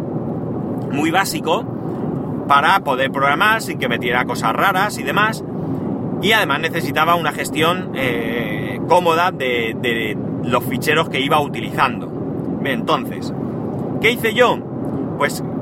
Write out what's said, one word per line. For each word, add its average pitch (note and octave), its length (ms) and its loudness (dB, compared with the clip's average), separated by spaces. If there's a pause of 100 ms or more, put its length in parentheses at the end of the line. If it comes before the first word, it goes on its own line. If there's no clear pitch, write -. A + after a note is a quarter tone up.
(920)
muy D3 180 2
básico, F3+ 540 0 (840)
para D#3 380 6
poder C3+ 260 0
programar D3+ 500 2
sin C3+ 200 -6
que C3+ 80 0
metiera A#2+ 360 0
cosas A#2+ 280 0
raras F#3 480 2
y - 20 -6
demás. G3+ 420 0 (800)
Y G3 80 2
además E3 300 2
necesitaba D#3+ 560 2
una D#3 160 0
gestión, E3 640 0
eh, A#2 880 -2
cómoda F3 460 4
de, A#2+ 500 0
de A2+ 340 0 (280)
los A#2+ 180 2
ficheros D3 460 2
que C#3+ 100 -2
iba D3+ 220 4
utilizando. A#2 640 -2 (560)
Bien, C3+ 180 -2
entonces, - 520 -2 (680)
¿qué A3 120 4
hice A3+ 220 0
yo? A3 240 4 (600)
Pues C#3+ 260 -2 (180)